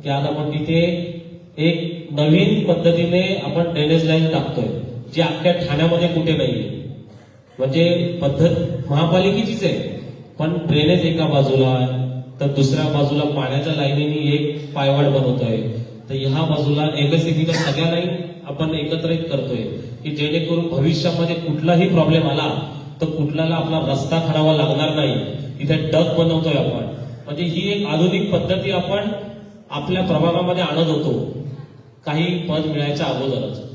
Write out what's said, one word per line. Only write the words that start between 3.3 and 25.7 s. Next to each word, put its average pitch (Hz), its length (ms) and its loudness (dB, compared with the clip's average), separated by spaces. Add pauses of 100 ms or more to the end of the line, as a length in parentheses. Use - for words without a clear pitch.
आपण 170 280 -2
ड्रेनेज 160 320 2
लाईन 160 260 4
टाकतोय, 120 360 -2 (480)
जी 165 60 2
अख्ख्या 165 300 2
ठाण्यामध्ये 170 560 2
कुठे 160 300 0
नाहीये. 113 560 -4 (680)
म्हणजे 170 640 2
पद्धत 160 340 4 (340)
महापालिकेचीच 185 760 2
आहे, 156 100 2 (680)
पण 160 140 0 (140)
ड्रेनेज 160 380 4
एका 160 200 2
बाजूला 135 420 4
आहे, 127 540 0 (180)
तर 143 80 0
दुसऱ्या 139 380 2
बाजूला 147 380 0
पाण्याच्या 147 500 -2
लाईनीने 147 600 0
एक - 400 -2
पायवाट 139 320 2
बनवतोय, 120 520 2 (520)
तर 135 60 -6
ह्या 135 280 0
बाजूला 147 440 2 (100)
एमएससीबीच्या 160 580 2
सगळ्या 151 360 0
लाईन 175 180 0 (360)
आपण 156 300 -4
एकत्रित 165 440 -2 (120)
करतोय 127 320 -4 (400)
की 151 60 -6
जेणेकरून 160 580 -2
भविष्यामध्ये 165 680 0
कुठलाही 165 540 2
प्रॉब्लेम 160 400 4
आला - 420 -2 (300)
तर 160 40 0
कुठल्याला 156 500 -2
आपला 160 240 -2 (120)
रस्ता 165 280 0
खणावा 156 340 2
लागणार 151 420 2
नाही, 135 200 0 (440)
तिथे 143 140 0